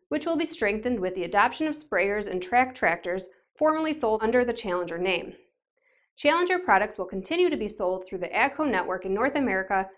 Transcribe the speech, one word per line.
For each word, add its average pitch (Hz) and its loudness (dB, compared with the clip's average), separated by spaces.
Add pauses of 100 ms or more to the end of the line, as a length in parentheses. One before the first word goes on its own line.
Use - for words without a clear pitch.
which - -2
will 330 0
be 320 0
strengthened 220 -2
with 185 -2
the 185 -4
adoption 214 2
of 294 -4
sprayers 202 0
and 180 -4
track 254 2
tractors 180 -2 (260)
formerly 311 2
sold 220 0
under 247 4
the 240 0
Challenger 175 -2
name. 180 -2 (800)
Challenger 349 2
products 214 2
will 185 -4
continue 320 0
to 294 -2
be 214 -4
sold 185 -4
through 190 -8
the 170 -6
agco 277 0
network 185 -2
in 190 -2
North 233 0
America, 190 0 (100)